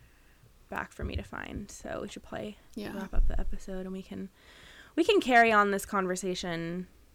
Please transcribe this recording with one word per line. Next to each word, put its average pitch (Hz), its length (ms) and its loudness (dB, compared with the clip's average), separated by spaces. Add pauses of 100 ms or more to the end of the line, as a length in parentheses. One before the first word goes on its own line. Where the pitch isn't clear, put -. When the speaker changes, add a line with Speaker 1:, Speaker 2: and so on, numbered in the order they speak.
(680)
Speaker 1:
back - 240 -8
for - 120 -10
me 67 120 -6
to 67 60 -6
find. - 480 -12
So - 320 -10
we 202 60 -10
should - 140 -16
play, 214 340 -12 (180)
Speaker 2:
Yeah. 208 200 -10
Speaker 1:
wrap 196 200 -10
up - 140 8
the - 100 2
episode, 190 460 -2
and 190 80 -10
we 190 100 -10
can, 190 280 -10 (640)
we 330 80 4
can 403 160 4
carry 233 320 6
on 208 180 6
this 196 160 -2
conversation 180 1000 -4 (280)